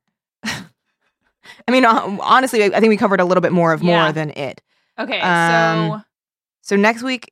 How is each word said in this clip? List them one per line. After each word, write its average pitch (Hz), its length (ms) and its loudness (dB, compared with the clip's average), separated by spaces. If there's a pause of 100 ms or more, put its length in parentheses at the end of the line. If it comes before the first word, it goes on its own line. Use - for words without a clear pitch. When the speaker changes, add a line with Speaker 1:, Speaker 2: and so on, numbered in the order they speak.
(220)
Speaker 1:
<laughs> - 220 -20
I - 1300 -14
mean, 254 140 4
hon-, 214 360 0
honestly, 247 440 2
I, - 40 2
I 185 120 0
think 220 100 4
we 214 60 2
covered 196 240 0
a 180 40 2
little 180 180 0
bit 156 100 0
more 165 200 2
of 156 100 -4
Speaker 2:
Yeah. 170 220 2
Speaker 1:
more 156 80 -2
than 151 180 -6
it. - 320 -12 (360)
Speaker 2:
Okay, 226 220 -8
Speaker 1:
Um, 165 720 0
Speaker 2:
so 180 140 -10 (600)
Speaker 1:
so 202 120 -2
next 226 260 0
week, 254 300 -8